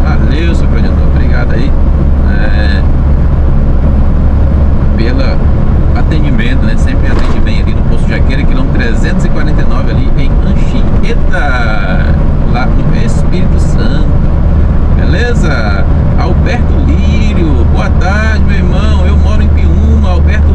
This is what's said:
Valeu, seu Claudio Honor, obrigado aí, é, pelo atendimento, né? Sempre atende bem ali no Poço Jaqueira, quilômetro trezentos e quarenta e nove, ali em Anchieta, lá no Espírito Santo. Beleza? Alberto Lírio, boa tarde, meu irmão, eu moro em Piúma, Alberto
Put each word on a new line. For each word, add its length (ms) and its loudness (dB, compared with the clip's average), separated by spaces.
Valeu, 520 0
seu 140 0
Claudio 240 0
Honor, 160 0
obrigado 440 0
aí, 180 0
é, 420 0
pelo 260 0
atendimento, 680 0
né? 120 0
Sempre 320 0
atende 320 0
bem 200 0
ali 140 0
no 80 0
Poço 260 0
Jaqueira, 360 0
quilômetro 340 0
trezentos 460 0
e 40 0
quarenta 320 0
e 60 0
nove, 240 0
ali 260 0
em 140 0
Anchieta, 1600 0
lá 140 -2
no 380 0
Espírito 540 0
Santo. 480 0
Beleza? 880 0
Alberto 560 -2
Lírio, 840 0
boa 180 -2
tarde, 540 0
meu 120 0
irmão, 480 0
eu 140 0
moro 240 2
em 60 0
Piúma, 600 0
Alberto 440 0